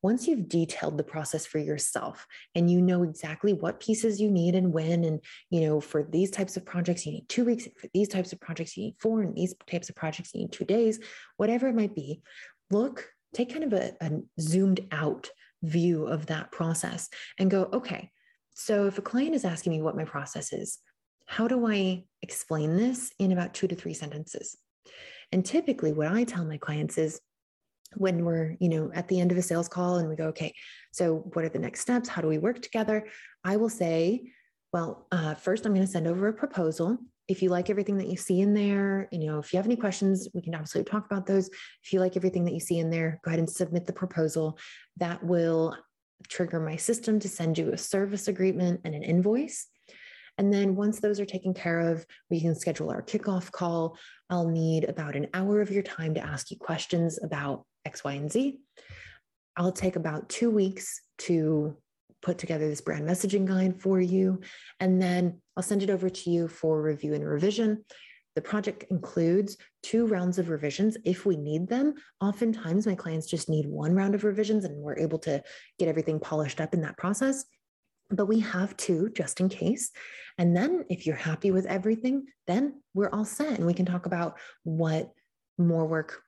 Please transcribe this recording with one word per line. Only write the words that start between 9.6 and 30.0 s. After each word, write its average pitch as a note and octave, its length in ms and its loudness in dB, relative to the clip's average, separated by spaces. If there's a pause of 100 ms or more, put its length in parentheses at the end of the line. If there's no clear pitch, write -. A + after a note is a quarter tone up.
types F3 220 -4
of - 80 -16
projects, - 360 -8
you - 100 -6
need - 100 -6
two - 120 -6
days, A3 360 2 (380)
whatever A#3 280 2
it B3+ 80 2
might G#3 200 2
be, D3 280 -8 (480)
look, A3+ 380 0 (260)
take A#3+ 160 -2
kind D#4 140 -6
of B3 80 0
a, - 280 0
a D#3+ 100 -2 (300)
zoomed F#3 520 4
out D3+ 360 -4 (340)
view E3 440 2
of D#3 200 -4
that D#3 260 -6
process - 560 -4 (300)
and F#3+ 120 4
go, F#3+ 220 4
"Okay, - 380 -4 (440)
so G3+ 320 2
if G3 120 0
a G3+ 40 -8
client C#4+ 320 0
is - 100 0
asking E3 280 0
me D#3 100 0
what D#3 140 0
my D#3+ 80 -2
process D3 480 -8
is, - 260 -8 (480)
how A3+ 220 0
do B3 180 2
I F#3+ 380 2 (180)
explain D#3 540 -2
this B3 420 0
in F#3+ 140 4
about F3 220 0
two G3 120 -2
to F3+ 80 0
three E3+ 200 -8
sentences?" D3+ 640 -10 (760)
And F#3 120 4
typically C#4 480 2
what D3+ 160 2
I A3 160 4
tell F#3 200 -2
my D3+ 140 -4
clients D3+ 400 -2
is, D#3+ 220 0 (760)
when F#3 280 2
we're, E3 360 0
you F3+ 80 4
know, D#3 260 0
at F3 140 -4
the F#3 120 4
end F3+ 120 4
of F3 60 2
a F3+ 40 2
sales E3+ 260 0
call F3+ 280 0
and E3 120 2